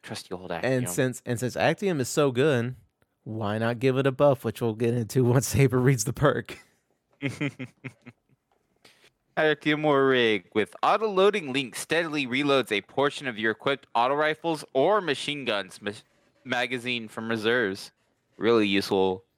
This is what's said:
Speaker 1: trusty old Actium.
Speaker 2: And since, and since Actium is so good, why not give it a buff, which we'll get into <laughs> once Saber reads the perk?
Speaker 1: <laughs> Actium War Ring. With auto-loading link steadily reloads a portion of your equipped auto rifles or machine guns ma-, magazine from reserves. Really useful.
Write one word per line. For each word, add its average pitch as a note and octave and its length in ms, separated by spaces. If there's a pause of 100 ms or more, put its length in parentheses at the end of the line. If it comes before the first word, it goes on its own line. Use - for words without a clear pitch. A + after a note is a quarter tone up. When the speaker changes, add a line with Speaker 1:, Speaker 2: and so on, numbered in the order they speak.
Speaker 1:
trusty - 280
old F2+ 200
Actium. A2 200
Speaker 2:
And B2+ 160
since, C3 380
and A#2 140
since A#2+ 160
Actium D#3+ 440
is A#2+ 80
so C#3+ 220
good, B2+ 460 (480)
why G#2+ 340
not A2+ 220
give C3 180
it C#3 80
a C#3 60
buff, C#3+ 320
which A2+ 160
we'll A2+ 140
get A#2 200
into B2 300
<laughs> A#2+ 100
once C3+ 140
Saber B2+ 320
reads B2+ 240
the B2+ 80
perk? B2 440 (640)
Speaker 1:
<laughs> C#3 80 (2000)
Actium D3+ 460
War C#3 240
Ring. A#2 380 (100)
With G#2 280
auto-loading F#3+ 720
link B2+ 240
steadily D3+ 500
reloads C3+ 460
a G2+ 100
portion C#3 460
of A2 100
your A2 140
equipped C#3 420
auto B2 200
rifles D3+ 580
or F3+ 280
machine C#3+ 440
guns G2 360
ma-, G#2 120 (520)
magazine B2 640
from A2+ 200
reserves. A2+ 640 (440)
Really A2 300
useful. F#2+ 580 (120)